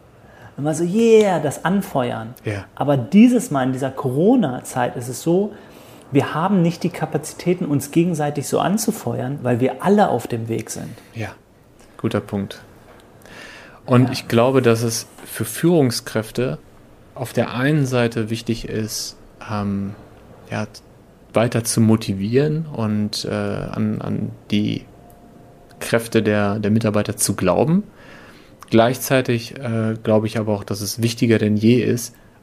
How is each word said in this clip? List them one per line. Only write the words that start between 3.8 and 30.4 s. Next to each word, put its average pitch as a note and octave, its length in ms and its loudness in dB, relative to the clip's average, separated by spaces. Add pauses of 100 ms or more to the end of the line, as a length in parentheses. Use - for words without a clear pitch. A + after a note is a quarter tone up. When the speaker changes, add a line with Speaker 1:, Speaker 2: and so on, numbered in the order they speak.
Speaker 1:
Corona-Zeit C3+ 1040 0
ist A#2+ 120 -8
es B2+ 140 -10
so, F#3+ 320 0 (580)
wir C3+ 220 2
haben F3+ 280 2
nicht E3 220 0
die E3+ 60 0
Kapazitäten, - 760 -4
uns C#3+ 260 -2
gegenseitig D3+ 560 0
so - 120 0
anzufeuern, C#3 840 -2
weil B2 160 0
wir B2+ 240 0
alle G3 260 4
auf A#2+ 180 -2
dem A2+ 220 -6
Weg A2+ 200 -4
sind. - 200 -10 (260)
Speaker 2:
Ja, G#2+ 140 -8 (680)
guter A2+ 220 -2
Punkt. G2+ 420 -6 (1200)
Und B2 220 4
Speaker 1:
Ja. B2 40 -4
Speaker 2:
ich - 160 -8
glaube, B2+ 340 4
dass A#2 220 2
es A2+ 240 -4 (180)
für - 200 -8
Führungskräfte C#3 1120 0 (640)
auf A#2+ 120 -8
der G#2+ 200 -2
einen C#3 320 2
Seite A#2 460 -2
wichtig A#2 360 -4
ist, - 480 -6 (320)
ähm, G2+ 460 -4 (560)
ja, A2 160 -6 (680)
weiter A#2 300 2
zu - 160 -2
motivieren A2+ 840 2
und, G#2+ 600 -4
äh, - 60 -4
an, G#2 680 -4
an G#2+ 300 -4 (180)
die G#2+ 360 0 (920)
Kräfte A#2 440 0
der, G#2 340 2
der G#2 140 0
Mitarbeiter G#2+ 460 0
zu - 180 -2
glauben. A#2 480 2 (880)
Gleichzeitig, A#2+ 880 2
äh, A2 420 -2
glaube A2 240 2
ich A2 140 -4
aber G#2+ 160 -2